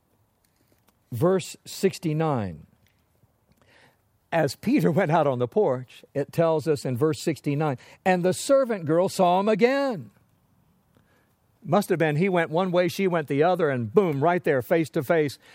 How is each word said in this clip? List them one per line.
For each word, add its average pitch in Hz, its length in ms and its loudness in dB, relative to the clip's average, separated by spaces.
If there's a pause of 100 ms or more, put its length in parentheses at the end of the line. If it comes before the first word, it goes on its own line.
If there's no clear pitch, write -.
(1120)
verse 165 540 0
sixty-nine. 147 1000 -4 (1600)
As 156 240 0
Peter 202 360 0
<laughs> 151 80 0
went 180 120 0
out 160 160 4
on 131 100 0
the 123 100 -2
porch, 131 560 -2 (120)
it 139 180 -4
tells 160 340 0
us 147 180 -2
in 127 120 -4
verse 151 240 0
sixty-nine, 147 560 -2 (260)
"And 185 200 2
the 185 100 2
servant 233 520 0
girl 170 220 2
saw 180 320 2
him 202 80 0
again." 233 640 0 (1500)
Must 185 260 0
have 175 100 0
been 151 180 0
he 185 100 2
went 170 220 0
one 185 220 -2
way, 180 180 2
she 196 180 -2
went 170 200 -2
the 143 160 2
other, 175 260 2
and 117 240 -4
boom, 165 280 2
right 170 220 0
there, 143 180 0
face 165 280 0
to 156 140 -4
face. 156 340 0 (180)